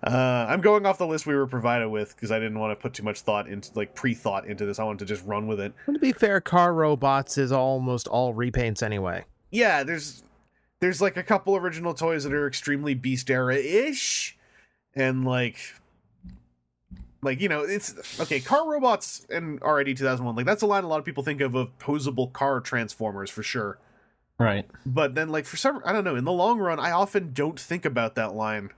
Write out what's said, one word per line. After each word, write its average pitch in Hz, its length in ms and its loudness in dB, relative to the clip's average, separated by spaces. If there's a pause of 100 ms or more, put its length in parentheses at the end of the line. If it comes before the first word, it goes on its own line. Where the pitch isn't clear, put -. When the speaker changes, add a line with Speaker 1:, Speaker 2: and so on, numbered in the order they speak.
Speaker 1:
Uh, 127 460 2
I'm 165 120 2
going 202 240 6
off 190 140 4
the 180 80 0
list 160 200 -2
we 147 80 2
were 139 120 4
provided 120 420 0
with 107 280 -4
'cause 107 140 -6
I 110 80 2
didn't 110 200 -4
wanna 107 180 -2
put 120 180 -8
too - 80 -10
much 107 200 -4
thought 104 260 0
into, 101 260 -12
like, 104 200 -4
pre-thought 110 520 -2
into 104 200 -6
this. 101 120 -4
I 107 60 -2
wanted 104 160 -4
to 101 60 -6
just 92 200 -6
run 107 200 -2
with 107 140 -2
it. 101 120 -6 (140)
Speaker 2:
Well, 285 80 0
to 302 60 -2
be 262 120 2
fair, 202 300 2
car 175 320 4
robots 143 640 2
is 131 140 2
almost 131 560 0
all 123 260 2
repaints 117 480 0
anyway. 95 420 -2 (260)
Speaker 1:
Yeah, 196 320 4
there's, 147 400 -6 (580)
there's, 175 200 2
like, 190 160 4
a 180 60 -4
couple 196 340 2
original 170 380 -2
toys 160 300 0
that 139 100 -2
are 147 120 0
extremely 143 480 -2
Beast 127 360 -2
era-ish, 143 1040 0 (580)
and, 131 300 0
like, 127 340 0 (1600)
like, 135 180 0
you 196 80 2
know, 151 140 0
it's, - 580 -6
okay, 147 200 0
car 294 300 2
robots 262 600 0
and 160 320 -4
R 151 180 4
I 139 40 2
D 135 100 0
two 135 100 -2
thousand 127 220 0
one, 117 100 -4
like, 123 100 0
that's 208 160 2
a 220 40 2
line 202 180 4
a 170 40 -6
lot 156 100 2
of 147 80 -4
people 143 160 -6
think 143 180 -2
of, 131 140 2
of 127 240 -2
posable 131 540 -2
car 135 280 0
transformers, 107 680 -4
for 110 120 -10
sure. 104 360 -4 (600)
Speaker 3:
Right. 104 300 2 (160)
Speaker 1:
But 135 300 0
then, 156 160 -2
like, 156 160 -2
for - 100 -12
some, 269 260 0
I 190 120 0
don't 208 100 0
know, 170 100 0
in 123 100 0
the 160 80 0
long 202 260 4
run, 170 200 0
I 165 120 0
often 180 420 0
don't 143 260 -2
think 170 280 -4
about 117 300 0
that 107 180 -2
line. 107 440 -2